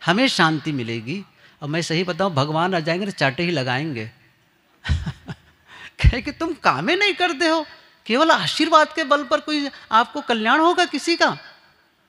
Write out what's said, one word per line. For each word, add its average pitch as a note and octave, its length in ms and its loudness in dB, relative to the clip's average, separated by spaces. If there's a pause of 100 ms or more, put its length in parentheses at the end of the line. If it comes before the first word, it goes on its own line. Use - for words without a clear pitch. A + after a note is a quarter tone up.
हमें G#3+ 220 2
शांति D#3+ 440 2
मिलेगी। A#2+ 520 -6 (380)
और C#3+ 80 -10
मैं E3 120 -4
सही E3 220 -2
बताऊं, F3+ 300 -2
भगवान D#3 420 0
आ E3+ 40 2
जाएंगे E3+ 260 -2
तो G3 60 -6
चाटे C#3+ 320 0
ही F3 80 0
लगाएंगे। B2+ 600 -4 (340)
<laughs> - 460 -10 (1080)
कहे B3 200 6
कि D4 100 -8
तुम E4 220 -6
कामें F#3 420 0
नहीं G4+ 180 2
करते E4+ 340 -2
हो, D#4 180 0 (400)
केवल D4 260 2
आशीर्वाद D4+ 600 2
के D#4+ 100 -4
बल C#4+ 200 0
पर D4 160 -2
कोई D4 300 -2 (220)
आपको A#3+ 300 0
कल्याण A#3 380 0
होगा F4 260 4
किसी E4 300 -2
का? C4+ 220 0 (720)